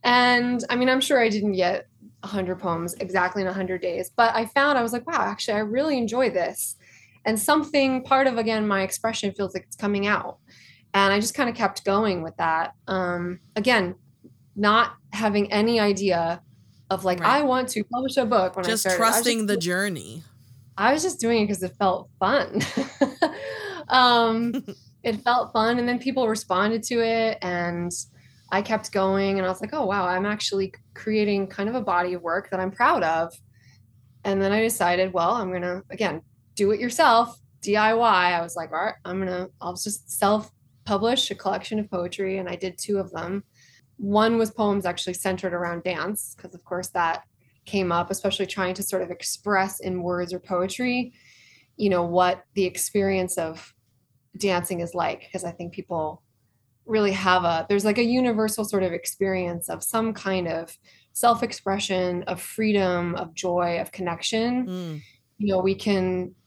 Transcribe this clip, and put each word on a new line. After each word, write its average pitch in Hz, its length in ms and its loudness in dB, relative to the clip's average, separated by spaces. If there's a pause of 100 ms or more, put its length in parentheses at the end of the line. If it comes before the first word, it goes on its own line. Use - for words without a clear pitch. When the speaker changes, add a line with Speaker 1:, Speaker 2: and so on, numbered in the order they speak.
Speaker 1:
And 247 640 4
I 247 60 0
mean, 247 140 2
I'm 262 120 4
sure 277 200 4
I 226 80 4
didn't 208 240 0
get 185 320 0 (380)
a 196 40 -14
hundred 185 320 -4
poems 170 360 -4
exactly 185 480 -2
in 185 40 -2
a 185 60 -4
hundred 185 280 -4
days, 175 360 -4
but 233 180 4
I 220 120 0
found, 277 320 2
I - 20 2
was 233 100 0
like, 247 160 -6
"Wow, 330 140 -2
actually, 202 340 -2
I 208 40 0
really 254 400 0
enjoy 233 320 0
this." - 440 -4 (500)
And 220 140 0
something, 277 640 2
part 269 240 4
of, 240 120 0
again, 220 280 0
my 196 140 2
expression 202 520 -2
feels 190 200 -4
like 185 100 -8
it's - 140 -18
coming 202 300 0
out. - 320 -2 (560)
And 196 180 6
I 202 60 4
just 220 160 -2
kinda 240 180 0
kept 214 320 -2
going 196 380 2
with 165 140 -10
that. 165 360 -2 (140)
Um, 175 520 -2 (160)
again, 202 400 2 (600)
not 214 380 4 (200)
having 208 380 0
any 220 280 2
idea 185 640 0 (500)
of, 185 140 -2
like, 180 160 2
Speaker 2:
Right. 170 60 4 (120)
Speaker 1:
"I - 40 2
want 254 260 2
to 214 160 -2
publish 262 320 -4
a 254 80 2
book" 190 300 2
when 185 100 -4
I 214 40 0
Speaker 2:
Just 226 120 0
Speaker 1:
started. 185 220 2
I 226 40 6
was 220 80 6
Speaker 2:
trusting 233 220 4
Speaker 1:
just 214 100 -2
Speaker 2:
the 202 80 2
Speaker 1:
do- 185 60 -2
Speaker 2:
journey. 165 640 -4 (540)
Speaker 1:
I 214 160 4
was 311 100 0
just 370 160 -4
doing 226 240 2
it 208 40 0
'cause 196 160 -4
it 185 140 -8
felt - 320 0 (100)
fun. 220 420 0 (140)
<laughs> 349 1120 -4
Um, 233 640 4
Speaker 2:
<laughs> - 500 -12
Speaker 1:
it 220 180 -2
felt 240 320 2
fun, 233 260 2
and 240 80 0
then 247 120 0
people 254 280 0
responded 214 560 0
to 240 200 0
it, 226 380 2
and 175 500 -2 (600)
I 196 100 2
kept 208 300 -4
going, 196 460 2
and 190 80 0
I 185 40 0
was 185 120 -4
like, 214 120 -8
"Oh, 294 120 -2
wow, 196 220 0
I'm 185 180 0
actually 196 480 -2 (200)
creating 208 540 0
kind 196 220 -6
of 240 60 -4
a 247 60 -2
body 180 320 -2
of 175 80 -8
work 170 300 -4
that 185 80 -2
I'm 185 120 -2
proud 254 320 2
of." 165 300 0 (880)
And 196 180 0
then 196 100 2
I 214 100 2
decided, 185 520 2
"Well, 175 200 2
I'm 202 180 -2
gonna, 180 380 -4
again, 180 320 -4 (340)
do 202 160 2
it 214 80 0
yourself, 240 600 4 (220)
D 202 140 0
I 214 180 4
Y." 196 380 4
I 175 100 0
was 170 140 -8
like, 160 160 -8
"All 165 140 -2
right, 220 100 -4 (100)
I'm 185 140 -4
gonna, 185 300 -4 (120)
I'll 180 140 -6
just - 360 -8
self-publish 214 1200 0
a 190 40 -6
collection 196 440 -4
of 208 100 -6
poetry," 190 480 -4
and 185 120 -6
I 175 60 -6
did 180 220 -6
two 202 220 -2
of 185 120 -6
them. 175 320 -6 (540)
One 214 400 4
was 220 140 2
poems 202 340 0
actually 180 300 -4
centered 185 380 -4
around 170 300 -4
dance, 185 540 -6
'cause - 180 -18
of - 80 -20
course 185 260 -6
that 170 340 0 (420)
came 190 260 0
up, 175 200 0
especially 196 340 -2
trying 185 300 -2
to 190 80 -8
sort 190 180 -2
of 180 100 -6
express 196 680 0
in 180 240 -4
words 180 300 -2
or 175 60 -6
poetry, 247 760 -2 (640)
you 208 120 2
know, 180 140 2
what 180 400 2 (120)
the 196 100 2
experience 190 720 0
of 160 360 -6 (640)
dancing 180 440 0
is 170 120 -6
like, 165 380 -4
'cause 185 140 -8
I 170 60 -6
think 175 220 -12
people 165 500 -6 (640)
really 208 280 2
have 185 320 4
a, 165 240 2
there's, 202 160 2
like, 208 140 4
a 240 40 4
universal 226 600 2
sort 202 180 0
of 180 80 0
experience 175 800 -2
of 170 140 -8
some 226 300 0
kind 190 360 -2
of 165 280 -6 (360)
self-expression, 196 1080 0
of 180 180 -6
freedom, 180 760 0
of 165 180 -8
joy, 175 460 0
of 180 140 -6
connection. 226 760 -2
Speaker 2:
Mm. 175 340 -8 (360)
Speaker 1:
You 208 160 0
know, 185 80 4
we 190 140 2
can 185 600 0 (120)